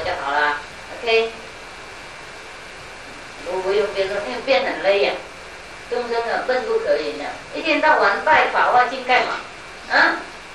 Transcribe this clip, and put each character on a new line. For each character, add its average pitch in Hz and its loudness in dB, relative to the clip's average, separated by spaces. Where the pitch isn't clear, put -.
就 - -2
好 - -2
了。 - 2
OK， 226 4
我 175 -6
不 190 2
用 208 4
辩 196 2
论， 202 -2
因 254 -4
为 226 -6
辩 - 4
很 160 -4
累 196 6
呀。 170 4
众 240 -2
生 233 0
啊， - 0
笨 254 2
不 226 2
可 - 4
以 285 -2
呢， 277 -6
一 311 -6
天 294 2
到 302 6
晚 208 4
拜 - 6
法 180 4
华 247 8
经 262 -4
干 247 4
嘛？ - -2
啊？ 339 4